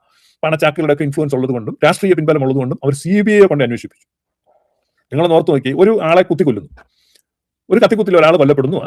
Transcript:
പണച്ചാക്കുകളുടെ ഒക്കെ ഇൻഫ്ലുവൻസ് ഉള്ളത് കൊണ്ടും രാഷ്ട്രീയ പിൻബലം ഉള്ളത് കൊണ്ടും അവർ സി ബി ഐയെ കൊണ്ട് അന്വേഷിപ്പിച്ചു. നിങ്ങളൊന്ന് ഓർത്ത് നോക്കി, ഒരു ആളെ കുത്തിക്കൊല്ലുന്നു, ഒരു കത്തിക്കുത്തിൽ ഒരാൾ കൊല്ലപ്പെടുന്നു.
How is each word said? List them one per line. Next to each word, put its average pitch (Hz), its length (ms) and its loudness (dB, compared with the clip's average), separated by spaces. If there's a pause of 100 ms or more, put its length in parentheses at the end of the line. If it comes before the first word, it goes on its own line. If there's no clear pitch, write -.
(440)
പണച്ചാക്കുകളുടെ 156 520 -2
ഒക്കെ 156 120 -4
ഇൻഫ്ലുവൻസ് 143 300 -4
ഉള്ളത് 131 200 -4
കൊണ്ടും 110 180 -10 (100)
രാഷ്ട്രീയ 185 320 0
പിൻബലം 156 280 0
ഉള്ളത് 135 180 0
കൊണ്ടും 135 200 -6
അവർ 139 100 -2 (100)
സി 175 100 -2 (120)
ബി 214 100 -6
ഐയെ 202 160 6
കൊണ്ട് 147 160 0
അന്വേഷിപ്പിച്ചു. - 400 -10 (1040)
നിങ്ങളൊന്ന് 160 260 0
ഓർത്ത് 160 160 0
നോക്കി, 131 180 -2 (100)
ഒരു 208 100 6 (180)
ആളെ 180 200 4
കുത്തിക്കൊല്ലുന്നു, 143 420 -2 (1000)
ഒരു 185 120 2
കത്തിക്കുത്തിൽ 202 360 0
ഒരാൾ 156 200 4
കൊല്ലപ്പെടുന്നു. 143 480 0